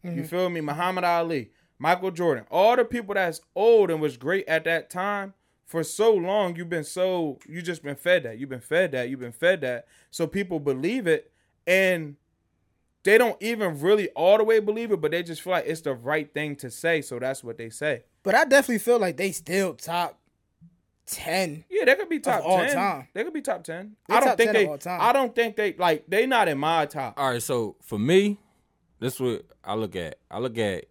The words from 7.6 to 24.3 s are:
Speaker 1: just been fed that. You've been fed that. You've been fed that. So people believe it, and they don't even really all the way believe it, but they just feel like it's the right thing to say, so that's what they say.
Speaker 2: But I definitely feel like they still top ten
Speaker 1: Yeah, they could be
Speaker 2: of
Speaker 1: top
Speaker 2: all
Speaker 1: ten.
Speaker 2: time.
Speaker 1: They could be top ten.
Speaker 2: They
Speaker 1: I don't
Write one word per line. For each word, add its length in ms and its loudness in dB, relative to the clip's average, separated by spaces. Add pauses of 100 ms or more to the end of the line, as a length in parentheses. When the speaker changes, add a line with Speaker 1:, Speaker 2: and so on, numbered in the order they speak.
Speaker 1:
just 200 -8
been 140 -8
fed 280 2
that. 140 -10
You've 100 -10
been 140 -10
fed 300 0
that. 180 -2
You've 100 -8
been 100 -10
fed 300 2
that. 260 -6 (240)
So 160 -4
people 320 -4
believe 480 -2
it, 240 0 (360)
and 500 2 (840)
they 160 8
don't 240 4
even 360 -2
really 320 2
all 280 6
the 60 4
way 140 4
believe 320 -2
it, 120 0
but 80 0
they 120 -2
just 200 -10
feel 100 -4
like 140 0
it's 160 -6
the 120 -4
right 380 -4
thing 240 -6
to 140 -12
say, 320 -2
so 160 -10
that's 260 -6
what 140 -12
they 100 -12
say. 340 -6 (200)
Speaker 2:
But 120 0
I 120 6
definitely 320 4
feel 200 2
like 200 -2
they 140 -2
still 420 -4
top 440 -6 (880)
ten 640 -4
Speaker 1:
Yeah, 140 0
they 100 6
could 140 -6
be 80 -4
Speaker 2:
of 60 -6
Speaker 1:
top 220 0
Speaker 2:
all 200 4
Speaker 1:
ten. 100 0
Speaker 2:
time. 380 -2
Speaker 1:
They 100 -6
could 120 -8
be 80 -6
top 220 -6
ten. 320 -12 (120)
Speaker 2:
They 80 0
Speaker 1:
I 40 8
don't 100 4